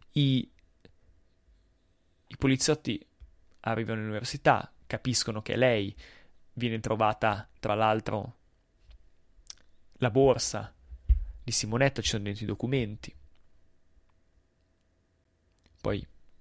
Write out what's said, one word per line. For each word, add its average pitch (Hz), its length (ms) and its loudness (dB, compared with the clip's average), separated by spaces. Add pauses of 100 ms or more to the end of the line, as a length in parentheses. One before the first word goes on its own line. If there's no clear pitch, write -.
(140)
i, 135 380 2 (1700)
i - 100 -16
poliziotti 131 720 0 (540)
arrivano 113 400 -4
all'università, 107 720 0 (140)
capiscono 113 560 -2
che - 100 -6
è - 20 0
lei, 110 400 2 (580)
viene 113 260 -4
trovata 110 680 0 (120)
tra 104 160 -2
l'altro 110 640 0 (1600)
la 123 120 0
borsa 113 640 2 (720)
di 117 80 -8
Simonetta, 120 500 0
ci - 80 -2
sono 104 140 -2
dentro 101 200 -6
i 104 40 -6
documenti. 113 680 -4 (2750)
Poi 104 280 -4 (340)